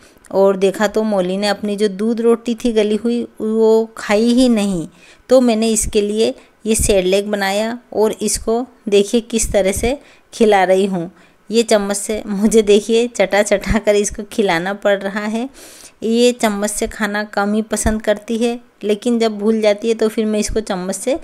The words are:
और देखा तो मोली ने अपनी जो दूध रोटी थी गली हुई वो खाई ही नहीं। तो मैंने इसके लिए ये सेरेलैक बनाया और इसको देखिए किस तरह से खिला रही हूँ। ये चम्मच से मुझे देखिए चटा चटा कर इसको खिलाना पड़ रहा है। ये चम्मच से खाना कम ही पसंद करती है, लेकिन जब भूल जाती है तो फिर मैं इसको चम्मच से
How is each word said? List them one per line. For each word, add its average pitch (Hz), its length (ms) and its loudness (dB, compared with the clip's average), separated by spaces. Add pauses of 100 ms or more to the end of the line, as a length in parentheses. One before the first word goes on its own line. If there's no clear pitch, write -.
(320)
और 196 260 4
देखा 196 300 0
तो 214 160 0
मोली 190 340 0
ने 208 100 -2
अपनी 202 280 -2
जो 214 120 0
दूध 214 340 -2
रोटी 233 340 0
थी 233 180 -2
गली 214 220 2
हुई 233 260 -2 (200)
वो 220 560 2
खाई 220 360 2
ही 254 160 4
नहीं। 202 380 0 (420)
तो 254 120 6
मैंने 226 280 2
इसके 214 320 0
लिए 214 320 0 (320)
ये 220 100 2
सेरेलैक 196 560 2
बनाया 208 460 -2 (160)
और 208 200 2
इसको 226 520 -4 (240)
देखिए 208 320 2
किस 226 300 -4
तरह 196 200 2
से 240 260 -2 (360)
खिला 202 300 4
रही 185 220 4
हूँ। 185 240 -4 (400)
ये 226 140 0
चम्मच 202 340 0
से 214 300 -8
मुझे 208 340 2
देखिए 220 480 2
चटा 196 340 0
चटा 202 360 0
कर 214 160 2
इसको 208 280 -2
खिलाना 190 520 -2
पड़ 202 240 0
रहा 202 260 -8
है। 226 220 -6 (560)
ये 233 280 4
चम्मच 214 380 -2
से - 180 -6
खाना 208 380 -4
कम 208 280 -2
ही 220 100 0
पसंद 214 380 -2
करती 214 360 -2
है, 240 220 -2 (240)
लेकिन 214 360 -2
जब 220 180 0
भूल 214 240 0
जाती 208 280 0
है 226 40 2
तो 226 140 0
फिर 220 180 -2
मैं 214 140 -2
इसको 220 220 -2
चम्मच 190 340 -6
से 277 280 -4